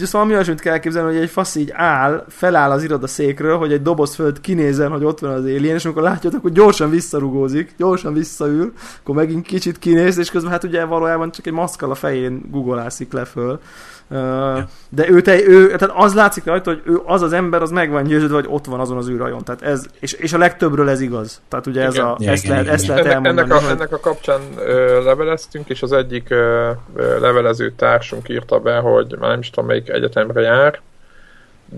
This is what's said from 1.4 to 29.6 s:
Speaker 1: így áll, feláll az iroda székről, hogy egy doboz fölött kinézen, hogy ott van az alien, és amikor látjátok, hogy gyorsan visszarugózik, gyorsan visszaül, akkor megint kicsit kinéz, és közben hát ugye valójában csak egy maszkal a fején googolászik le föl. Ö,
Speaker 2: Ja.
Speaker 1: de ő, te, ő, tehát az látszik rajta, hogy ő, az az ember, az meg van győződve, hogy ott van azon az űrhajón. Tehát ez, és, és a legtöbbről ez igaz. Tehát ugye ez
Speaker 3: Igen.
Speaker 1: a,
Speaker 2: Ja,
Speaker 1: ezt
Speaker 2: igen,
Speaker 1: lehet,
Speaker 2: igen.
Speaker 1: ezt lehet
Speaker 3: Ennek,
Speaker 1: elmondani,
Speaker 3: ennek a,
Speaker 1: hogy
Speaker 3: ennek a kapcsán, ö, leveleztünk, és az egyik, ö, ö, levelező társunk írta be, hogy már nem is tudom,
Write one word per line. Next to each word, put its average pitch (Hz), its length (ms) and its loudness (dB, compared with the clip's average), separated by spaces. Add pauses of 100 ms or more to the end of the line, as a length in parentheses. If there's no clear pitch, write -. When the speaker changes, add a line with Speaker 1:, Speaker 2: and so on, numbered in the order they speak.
Speaker 1:
így 147 180 -2
áll, 151 560 0
feláll 160 420 2
az 143 120 0
iroda 143 240 -2
székről, 147 500 -2
hogy 156 160 -2
egy 147 80 0
doboz 151 340 0
fölött 147 260 -2
kinézen, 147 500 0
hogy 147 120 -4
ott 156 160 0
van 143 120 -4
az 131 120 -4
alien, 143 320 0
és 170 100 -4
amikor 160 180 -2
látjátok, 180 380 -2
hogy 180 100 -2
gyorsan 196 380 4
visszarugózik, 139 880 -2
gyorsan 180 360 -2
visszaül, 156 600 -2 (280)
akkor 139 140 -6
megint 160 300 0
kicsit 175 340 -6
kinéz, 175 380 4
és 175 140 -2
közben 175 200 -4
hát 175 120 -4
ugye 170 200 -2
valójában 165 480 -2
csak - 160 -18
egy 165 60 -4
maszkal 165 380 -4
a 135 40 -4
fején 127 560 -4
googolászik 123 600 -6
le 127 120 -6
föl. 123 340 -6 (500)
Ö, 135 60 -8 (420)
Speaker 2:
Ja. 135 100 -6 (220)
Speaker 1:
de 156 200 2
ő, 180 120 8
te, 190 260 4
ő, 190 180 12
tehát 190 320 2
az 196 160 6
látszik 202 300 2
rajta, 180 260 -2
hogy 156 160 -4
ő, 170 200 2
az 180 160 0
az 165 120 0
ember, 170 280 0
az 160 100 -2
meg 175 180 0
van 147 140 0
győződve, 151 320 2
hogy 143 140 0
ott 143 160 -4
van 127 140 -6
azon 127 180 -4
az 123 120 -6
űrhajón. 123 340 -6
Tehát 123 180 -12
ez, 139 240 -4 (140)
és, - 140 -8
és 160 200 -6
a 170 40 0
legtöbbről 156 520 2
ez 135 120 0
igaz. 120 460 -8
Tehát 131 200 -8
ugye 131 140 -2
ez 131 120 0
Speaker 3:
Igen. 127 120 0
Speaker 1:
a, 120 140 -2
Speaker 2:
Ja, 107 120 0
Speaker 1:
ezt - 120 0
Speaker 2:
igen, - 80 -2
Speaker 1:
lehet, 135 140 0
Speaker 2:
igen. 151 120 0
Speaker 1:
ezt 147 100 -2
lehet 160 180 2
Speaker 3:
Ennek, 143 100 4
Speaker 1:
elmondani, 170 340 2
Speaker 3:
ennek 151 120 6
a, 143 40 0
Speaker 1:
hogy 139 100 0
Speaker 3:
ennek 156 180 -6
a 147 60 -6
kapcsán, 143 400 -2 (180)
ö, 127 460 2
leveleztünk, 151 640 0
és 135 120 -8
az 127 100 -4
egyik, 127 380 0
ö, 117 420 2 (240)
ö, 123 240 0
levelező 120 560 2
társunk 120 540 -2
írta 117 300 -2
be, 117 180 0
hogy 117 420 2
már 117 100 -2
nem 120 100 -2
is 120 100 -10
tudom, - 200 -4